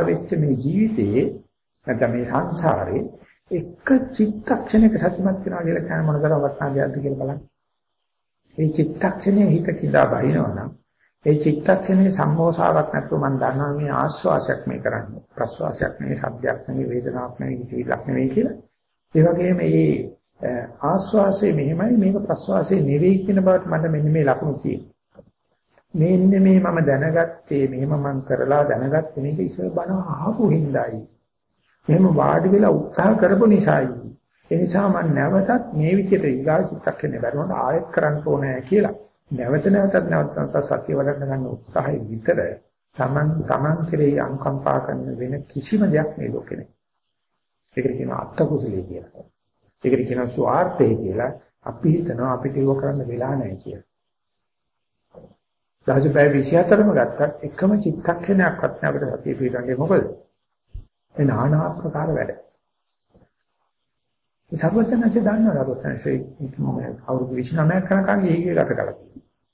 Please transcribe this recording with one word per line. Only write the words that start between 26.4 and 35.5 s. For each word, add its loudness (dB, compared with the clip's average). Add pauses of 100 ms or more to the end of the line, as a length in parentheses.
මම 2
දැනගත්තේ, 0
මෙහෙම -2
මං -2
කරලා 2
දැනගත්තේ -2
මේක -4
ඉස්සර -4
බණ -2 (100)
අහපු 0
හින්දායි. 0 (880)
මෙහෙම 6
වාඩි 4
වෙලා 6
උත්සාහ 2
කරපු 4
නිසායි. 4 (600)
ඒ 2
නිසා 0
මම 0
නැවතත් 2